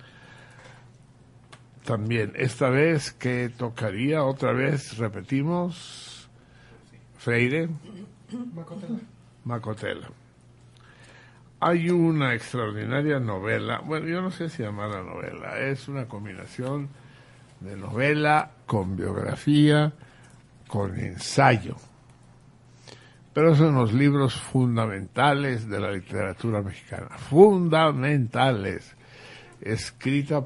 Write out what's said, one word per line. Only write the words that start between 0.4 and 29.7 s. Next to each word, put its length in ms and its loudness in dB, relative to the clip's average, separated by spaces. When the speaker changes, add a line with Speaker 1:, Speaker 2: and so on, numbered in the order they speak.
Speaker 1:
También, 500 -2
esta 340 -2
vez 440 2
que 380 -4
tocaría, 760 -4
otra 280 0
vez, 460 -2
repetimos, 1300 -4
Freire. 520 0
Speaker 2:
Macotela. 460 -10
Speaker 1:
Macotela. 640 -8
Hay 300 2
una 440 4
extraordinaria 840 -2
novela, 640 -2
bueno, 240 -6
yo 120 -4
no 100 -4
sé 180 -8
si 140 -8
llamarla 400 -6
novela, 560 -10
es 300 -6
una 180 -8
combinación 840 -10
de 180 -14
novela 760 0
con 300 0
biografía, 960 2
con 280 -4
ensayo. 800 2
Pero 220 6
son 180 6
los 180 4
libros 480 2
fundamentales 1300 0
de 120 -4
la 100 -2
literatura 720 -4
mexicana, 460 -10
fundamentales, 1800 4
escrita 840 -2